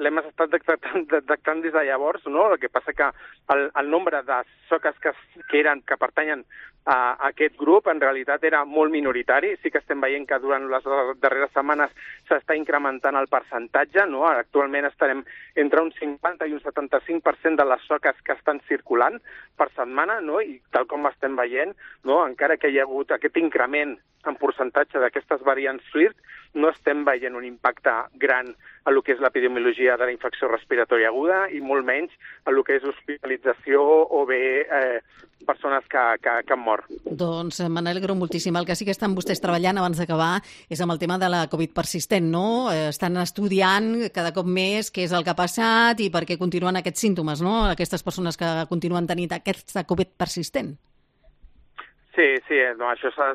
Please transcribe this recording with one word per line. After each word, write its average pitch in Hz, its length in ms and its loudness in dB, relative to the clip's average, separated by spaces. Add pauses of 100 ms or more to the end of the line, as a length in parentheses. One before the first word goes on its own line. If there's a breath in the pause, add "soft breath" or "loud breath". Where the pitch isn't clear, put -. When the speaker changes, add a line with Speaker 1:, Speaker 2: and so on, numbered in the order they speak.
Speaker 1:
l'hem 151 160 0
estat 156 320 -2
detectant, 165 560 -2
detectant 156 560 -2
des 165 100 -4
de 156 140 2
llavors, 139 400 -2
no? 156 240 2
El 170 80 2
que 123 160 -6
passa 127 180 -2
que 143 140 0 (480 loud breath)
el, 139 140 2 (100)
el 143 100 0
nombre 165 380 0
de 127 160 0 (260)
soques 156 300 0
que, 151 140 -2 (360)
que 147 140 4
eren, 147 240 0
que 139 100 0
pertanyen 151 460 -2 (420 loud breath)
a 127 280 2 (160)
aquest 151 260 0
grup, 156 320 4
en 160 160 0
realitat, 135 400 0
era 156 240 2
molt 151 240 2
minoritari. 139 600 0 (100)
Sí 165 80 -4
que - 80 0
estem 143 240 -4
veient 135 240 -2
que 135 160 -2
durant 135 240 -2
les 131 160 -2 (400)
darreres 135 320 0
setmanes 147 400 0 (320 loud breath)
s'està 156 320 0
incrementant 143 560 -2
el 135 160 0
percentatge, 135 800 0
no? 139 160 0
Actualment 143 640 0
estarem 135 320 0 (320 loud breath)
entre 147 320 4
un 160 80 -6
cinquanta 156 560 -6
i 151 80 -4
un - 80 -16
setanta-cinc 147 560 -2
per 147 160 2
cent 160 160 0
de 143 160 4
les 127 160 0
soques 147 400 0
que 143 80 -2
estan 143 320 -2
circulant 139 540 2 (340 loud breath)
per 143 220 0
setmana, 143 440 -2
no? 160 220 -2
I 151 160 -10 (160)
tal 127 160 0
com 147 160 -2
estem 135 320 -4
veient, 127 380 -2 (260 loud breath)
no? 151 240 2
Encara 143 320 0
que 143 160 0
hi 135 80 4
ha 135 80 -2
hagut 135 240 -2
aquest 147 240 -2
increment 147 560 0 (320)
en 147 120 -4
percentatge 139 640 0
d'aquestes 135 400 -2
variants 135 480 0
flirt, 381 240 2 (400 loud breath)
no 147 160 2
estem 147 320 -2
veient 127 320 0
un 123 120 -10
impacte 123 440 -2 (320)
gran 127 300 0 (320 loud breath)
a 143 100 2
lo 135 80 4
que 135 140 0
és 123 60 -4
l'epidemiologia 123 760 2
de 123 80 0
la 123 80 -2
infecció 123 320 -6
respiratòria 113 640 0
aguda 180 400 0
i 151 80 -8
molt 139 280 -2
menys 139 260 -2 (340 loud breath)
a 143 80 0
lo 135 80 4
que 139 140 0
és 131 100 -4
hospitalització 139 960 -2
o 156 460 6
bé, 127 140 0 (200)
eh, 131 380 -2 (480 soft breath)
persones 139 420 -2
que, 131 140 2 (180)
que, 120 140 0 (100)
que 139 80 0
han 127 80 -2
mort. 110 240 -2 (160)
Speaker 2:
Doncs, 170 600 -6
eh, 170 40 -2
me 165 140 -2
n'alegro 180 320 -4
moltíssim. 175 460 -2
El 170 80 -4
que 175 100 -2
sí 208 80 -8
que 196 80 -2
estan 196 220 -2
vostès 180 260 -4
treballant 185 400 0
abans 175 160 0
d'acabar 165 380 0 (340 loud breath)
és 175 140 -4
amb 170 100 0
el 160 80 -6
tema 180 160 0
de 185 140 2
la 175 180 0
covid 160 240 -4
persistent, 170 560 0
no? 226 400 0
Eh, 156 220 -2
estan 180 260 -4
estudiant 190 720 2 (240)
cada 170 220 -2
cop 180 100 -2
més 190 480 0
què 180 140 -4
és 175 100 -2
el 165 80 -2
que 175 80 0
ha - 80 -2
passat 226 560 2
i 196 160 0
per 165 160 0
què 170 80 -2
continuen 180 400 -2
aquests 180 300 -2
símptomes, 156 340 -2
no? 214 300 2
Aquestes 170 340 -4
persones 175 320 -6
que 165 160 -2 (160)
continuen 175 400 -2
tenint 175 240 -4
aquesta - 480 -6
covid 180 320 -2
persistent. 165 600 -6 (1400 loud breath)
Speaker 1:
Sí, 170 140 6 (200)
sí, 151 140 0
eh, 127 160 0
no, 120 160 -2
això 123 220 -4
s'ha, 143 200 0